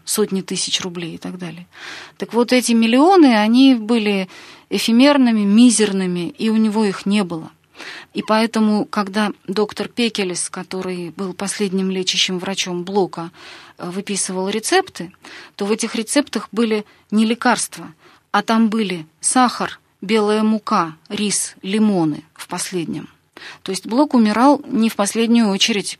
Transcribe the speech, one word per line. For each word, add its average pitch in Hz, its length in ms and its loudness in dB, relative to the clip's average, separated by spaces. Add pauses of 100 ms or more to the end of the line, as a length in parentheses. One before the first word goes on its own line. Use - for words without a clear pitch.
сотни 196 360 -2
тысяч - 400 -6
рублей 170 340 -10
и - 20 -16
так 180 200 -12
далее. 175 300 -16 (500)
Так - 160 -8
вот 240 200 2
эти 247 180 2
миллионы, 254 640 6
они 247 400 6
были 208 540 0 (400)
эфемерными, 240 720 4
мизерными, 202 960 4
и 220 120 -2
у 220 60 0
него 220 300 2
их 190 200 -4
не 202 180 2
было. 165 280 -8 (640)
И 208 80 -6
поэтому, 220 640 2
когда 202 460 -4 (160)
доктор 202 400 -4
Пекелес, 208 640 -4
который 180 600 -8
был 185 240 -8
последним 190 560 -2
лечащим 185 480 -2
врачом 180 460 -6
Блока, 175 480 -2 (460)
э, 175 120 -12
выписывал 190 580 -6
рецепты, 202 640 -4 (440)
то 202 100 -6
в 202 60 -2
этих 220 240 -4
рецептах 233 560 -2
были 214 340 -2 (240)
не 220 160 4
лекарства, 220 680 -2 (380)
а 202 120 2
там 226 260 2
были 185 360 -4 (160)
сахар, - 580 0 (220)
белая 214 420 0
мука, 208 520 0 (140)
рис, 202 520 -4
лимоны 190 640 0 (100)
в - 140 -18
последнем. 180 600 -8 (540)
То - 80 -8
есть 190 160 -8
Блок 269 260 2
умирал 240 540 4
не 220 220 0
в - 60 -12
последнюю 226 540 2
очередь 196 500 -2